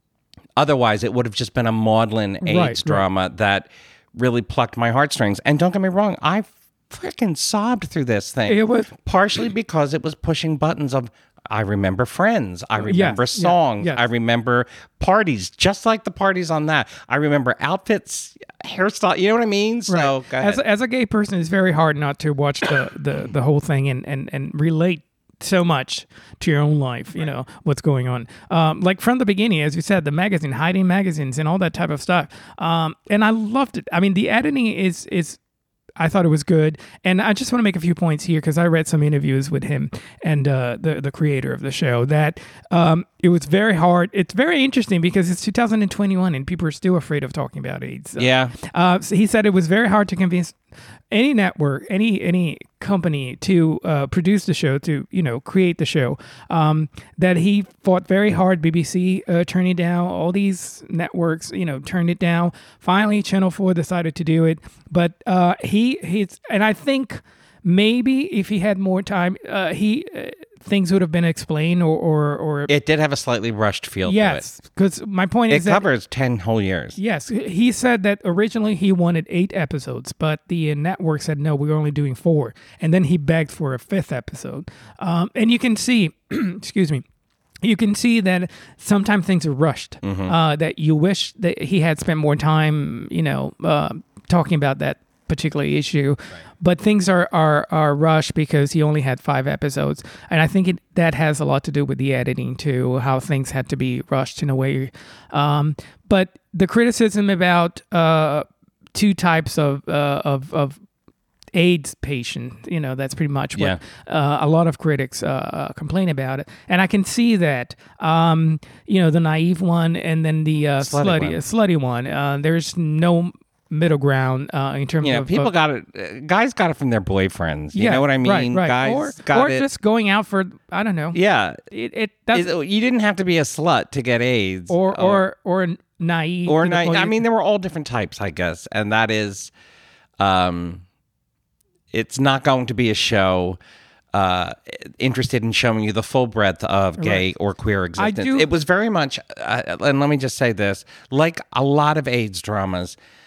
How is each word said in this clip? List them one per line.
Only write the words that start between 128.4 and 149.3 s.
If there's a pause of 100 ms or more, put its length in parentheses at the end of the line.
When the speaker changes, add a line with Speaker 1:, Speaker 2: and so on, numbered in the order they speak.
Speaker 1:
mean?
Speaker 2:
right.
Speaker 1:
Guys
Speaker 2:
Or, (120)
Speaker 1:
got
Speaker 2:
or
Speaker 1:
it.
Speaker 2:
just
going
out
for, (260)
I
don't
know.
Speaker 1:
Yeah. (160)
Speaker 2:
It,
it (160)
doesn't
Speaker 1:
It,
you
didn't
have
to
be
a
slut
to
get
aids.
Speaker 2:
Or,
Speaker 1:
Oh.
Speaker 2:
or,
or (220)
naive
Speaker 1:
Or
Speaker 2:
to
the
Speaker 1:
naive.
Speaker 2:
point
Speaker 1:
I
Speaker 2:
of
Speaker 1:
mean,
there
were
all
different
types,
I
guess.
And
that
is, (640)
um, (1080)
it's
not
going
to
be
a
show, (560)
uh, (460)
interested
in
showing
you
the
full
breadth
of
gay
Speaker 2:
Right.
Speaker 1:
or
queer
Speaker 2:
I
Speaker 1:
existence.
Speaker 2:
do
Speaker 1:
It
was
very
much, (200)